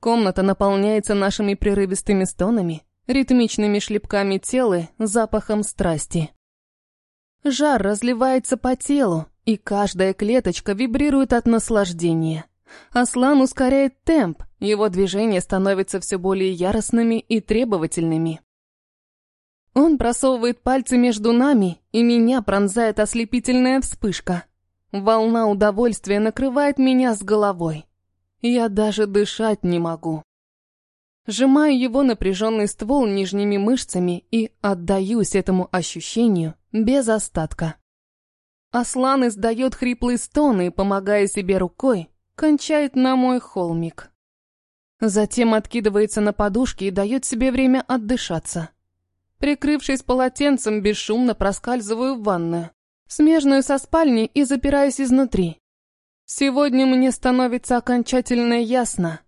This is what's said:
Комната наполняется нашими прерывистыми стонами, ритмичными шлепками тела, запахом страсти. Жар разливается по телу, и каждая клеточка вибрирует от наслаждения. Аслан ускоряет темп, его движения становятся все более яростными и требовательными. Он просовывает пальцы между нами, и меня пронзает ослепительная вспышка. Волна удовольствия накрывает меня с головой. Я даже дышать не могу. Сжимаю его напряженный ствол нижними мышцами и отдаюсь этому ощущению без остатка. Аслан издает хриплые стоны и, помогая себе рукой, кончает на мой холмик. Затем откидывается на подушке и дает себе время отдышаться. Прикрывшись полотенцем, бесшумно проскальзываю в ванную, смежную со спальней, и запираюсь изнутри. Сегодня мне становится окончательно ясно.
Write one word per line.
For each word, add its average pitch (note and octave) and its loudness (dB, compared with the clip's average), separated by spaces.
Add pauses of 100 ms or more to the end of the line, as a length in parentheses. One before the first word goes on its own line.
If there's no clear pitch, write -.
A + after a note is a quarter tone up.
Комната G#3+ 0
наполняется G3+ 0
нашими G3+ -2
прерывистыми G3 0
стонами, F3+ -2 (240)
ритмичными A#3+ 2
шлепками G3+ -2
тела, F#3+ 0 (100)
запахом G#3+ -2
страсти. D#3+ -4 (1120)
Жар C#4 2
разливается A#3+ 0
по B3+ -2
телу, A3+ 0 (180)
и A3 0
каждая F#3+ -2
клеточка G#3 -2
вибрирует C4+ 0
от A#3 2
наслаждения. E3+ 0 (460)
Аслан B3+ 2
ускоряет C4 0
темп, B3 0 (160)
его G#3 0
движения F#3+ 0
становятся F#3+ -2
все F#3+ -6
более F#3+ 0
яростными A3 0
и A3 -2
требовательными. E3 -2 (1300)
Он D4 4
просовывает A#3+ 0
пальцы B3+ 0
между A#3 2
нами, A#3 2 (120)
и A3+ 2
меня A#3+ 2
пронзает G#3 0
ослепительная B3 0
вспышка. F3+ -4 (480)
Волна A3 2
удовольствия G#3 0
накрывает C4+ 0
меня B3+ 2
с G#3 -10
головой. F#3 -2 (560)
Я A#3+ 0
даже G#3 0
дышать G#3 -2
не F3 2
могу. E3 -6 (1040)
Сжимаю C4+ 4
его B3+ 0
напряженный G#3+ 0
ствол A#3+ -2
нижними G3+ -2
мышцами F#3 -2
и A3+ 0 (100)
отдаюсь F#3+ -2
этому F#3 0
ощущению F3 -2 (180)
без A3+ 0
остатка. E3+ -4 (960)
Аслан B3+ 0
издает A3+ -2
хриплые B3 -2
стоны B3 0
и, F3 -2
помогая G3 0
себе F#3+ -2
рукой, F#3 -2 (240)
кончает D4+ 0
на C4 2
мой B3+ 2
холмик. E3 -6 (880)
Затем A3 0
откидывается G#3+ 0
на G#3 0
подушке G#3 -2
и - -2
дает G3+ -2
себе C4 -2
время C4 2
отдышаться. G#3 -4 (680)
Прикрывшись C#4+ -2
полотенцем, B3+ 0
бесшумно G#3+ 0
проскальзываю A3+ -4
в A#3 -10
ванную, E3+ -2 (360)
смежную D4 4
со C#4 0
спальней, C4+ 2
и C#4+ 0
запираюсь C#4 0
изнутри. B3 0 (640)
Сегодня C4+ 0
мне C4 2
становится B3 0
окончательно A#3+ 0
ясно. A3 -2